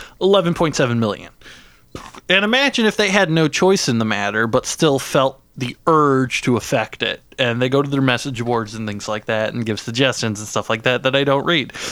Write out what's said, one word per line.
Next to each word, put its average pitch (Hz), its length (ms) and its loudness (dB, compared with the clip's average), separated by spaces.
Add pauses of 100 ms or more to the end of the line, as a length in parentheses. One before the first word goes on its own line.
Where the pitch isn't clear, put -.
(200)
eleven 185 320 2
point 156 240 -2
seven 120 240 0
million. 98 300 -4 (1000)
And 196 160 2
imagine 254 420 2
if 202 100 2
they 208 140 2
had 190 200 2
no 160 180 2
choice 185 400 2
in 117 100 2
the 113 60 0
matter, 104 420 0
but 117 200 0
still 143 320 2
felt - 420 0 (160)
the 120 200 -6 (100)
urge 143 560 2
to 120 140 2
affect - 460 -2
it. - 180 -4 (180)
And 120 240 0
they 127 60 2
go 139 140 2
to 143 80 -6
their 139 120 0
message 123 420 -2
boards 117 300 -2
and 110 120 -8
things 101 220 -8
like 107 180 -6
that 110 260 -2
and 117 140 -6
give 107 140 -4
suggestions 117 580 -2
and 107 100 -12
stuff - 220 -4
like 113 120 -2
that 123 200 0
that 131 140 0
I 139 80 2
don't 139 200 2
read. 156 280 -2 (200)